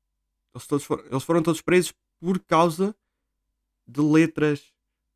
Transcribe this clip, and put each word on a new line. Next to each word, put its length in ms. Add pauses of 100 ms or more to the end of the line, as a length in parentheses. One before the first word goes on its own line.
(540)
Eles 120
todos 180
for-, 260
eles 120
foram 200
todos 200
presos 300 (260)
por 220
causa 560 (920)
de 140
letras 760 (420)